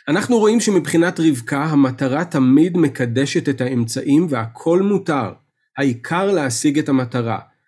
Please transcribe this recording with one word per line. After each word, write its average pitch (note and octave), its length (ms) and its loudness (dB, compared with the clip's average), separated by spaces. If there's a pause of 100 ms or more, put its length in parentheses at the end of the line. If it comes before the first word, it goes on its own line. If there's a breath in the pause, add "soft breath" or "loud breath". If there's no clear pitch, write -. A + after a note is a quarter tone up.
אנחנו F#3 300 2
רואים G#3+ 220 4
שמבחינת F3+ 600 0
רבקה, C#3+ 440 0
המטרה C#3+ 600 0
תמיד D#3 520 2
מקדשת C#3 720 0
את C3 120 -2
האמצעים C3 680 0
והכל C#3 520 -2
מותר. F3 500 -2 (460)
העיקר C#3+ 540 -2
להשיג D3 480 0
את D3+ 100 -2
המטרה. A#2+ 500 -2 (280)